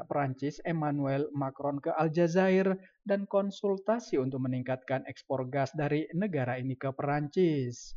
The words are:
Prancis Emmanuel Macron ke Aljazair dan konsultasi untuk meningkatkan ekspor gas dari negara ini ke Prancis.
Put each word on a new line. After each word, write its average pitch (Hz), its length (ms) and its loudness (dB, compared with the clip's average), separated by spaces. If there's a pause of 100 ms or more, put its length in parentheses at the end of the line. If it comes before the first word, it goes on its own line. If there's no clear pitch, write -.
(120)
Prancis 143 560 -2
Emmanuel 143 640 0
Macron 143 480 -4
ke 151 160 -4
Aljazair 185 800 4 (320)
dan 202 240 0
konsultasi 196 880 0
untuk 131 240 0
meningkatkan 127 640 -2
ekspor 131 400 -4
gas 135 240 0
dari 151 400 0
negara 151 480 0
ini 127 160 -2
ke 135 160 -4
Prancis. 147 1040 0